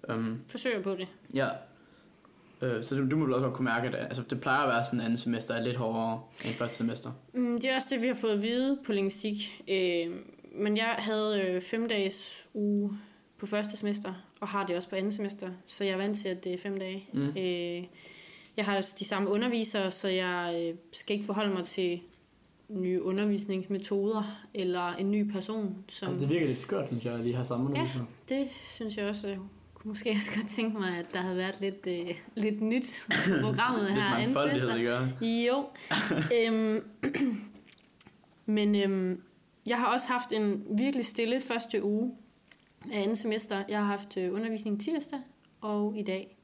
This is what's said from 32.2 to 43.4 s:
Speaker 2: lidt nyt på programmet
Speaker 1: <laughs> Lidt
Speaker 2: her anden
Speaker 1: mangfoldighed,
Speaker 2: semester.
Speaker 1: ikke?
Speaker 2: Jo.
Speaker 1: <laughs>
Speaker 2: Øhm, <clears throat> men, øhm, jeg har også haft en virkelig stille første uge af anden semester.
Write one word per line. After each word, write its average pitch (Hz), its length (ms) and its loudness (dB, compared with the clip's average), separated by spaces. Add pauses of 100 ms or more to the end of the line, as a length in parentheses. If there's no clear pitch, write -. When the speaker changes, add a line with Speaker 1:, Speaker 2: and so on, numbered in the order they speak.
Speaker 2:
lidt 214 260 0
nyt 240 460 0
på 214 60 2 (280)
programmet 214 420 2
Speaker 1:
<laughs> 196 60 2
Lidt - 40 2
Speaker 2:
her - 100 4
anden - 300 2
Speaker 1:
mangfoldighed, 131 360 4
Speaker 2:
semester. 120 360 2 (160)
Speaker 1:
ikke? 233 260 2
Speaker 2:
Jo. 277 180 2 (640)
Speaker 1:
<laughs> 233 160 4
Speaker 2:
Øhm, 220 360 2 (840)
<clears throat> - 880 -6
men, 208 200 4
øhm, 190 460 2 (460)
jeg 240 120 0
har 240 140 2
også 247 140 0
haft 247 260 0
en 208 300 2 (140)
virkelig 254 280 2
stille 240 360 2
første 233 420 0
uge 220 280 2 (840)
af 208 80 0
anden 214 140 2
semester. 214 540 0